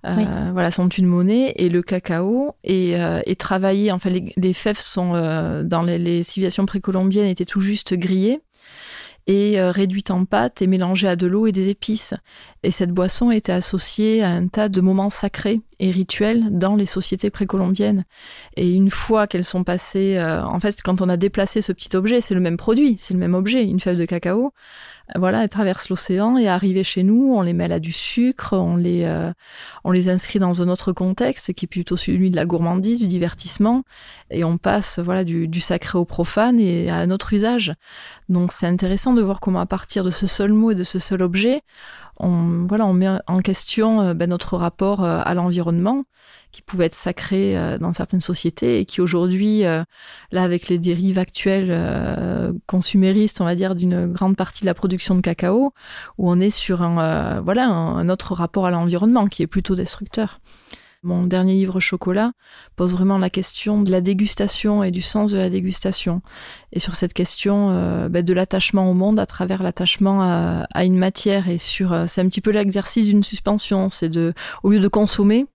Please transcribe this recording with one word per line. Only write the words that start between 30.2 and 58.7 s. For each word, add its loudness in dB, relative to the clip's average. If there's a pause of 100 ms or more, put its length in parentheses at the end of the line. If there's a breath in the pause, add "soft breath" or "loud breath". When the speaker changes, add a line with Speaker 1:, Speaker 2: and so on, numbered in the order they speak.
Speaker 1:
dans 0
un 2
autre -2
contexte -2
qui -8
est -10
plutôt -4
celui 0
de 0
la 0
gourmandise, 0
du 0
divertissement, 0 (460 loud breath)
et -2
on 0
passe, 0
voilà, -2
du, -2
du -2
sacré -4
au 2
profane 0
et 0
à -2
un 0
autre -2
usage. 0 (560 loud breath)
Donc 2
c'est -4
intéressant 0
de 4
voir 0
comment 0
à -2
partir -4
de 0
ce -2
seul 0
mot 4
et 2
de -2
ce -2
seul 0
objet, 0 (580 loud breath)
on, 0
voilà, 2
on 2
met 4 (200)
en 0
question, 0
euh, 2
ben, -2
notre -4
rapport, 0
euh, 0
à 0
l'environnement, 0 (480 soft breath)
qui -20
pouvait 0
être -2
sacré, -2
euh, -4
dans -4
certaines -2
sociétés -2
et -2
qui -6
aujourd'hui, 2
euh, 0 (480 loud breath)
là 0
avec 0
les 2
dérives 0
actuelles, 0
euh, -2 (140)
consuméristes, 2
on 2
va 0
dire, -2
d'une 0
grande 2
partie -6
de 0
la 2
production -2
de 2
cacao, 0 (440 loud breath)
où 0
on 4
est 4
sur -2
un, 0
euh, -2
voilà, 2
un, 0
un 0
autre -4
rapport -2
à 2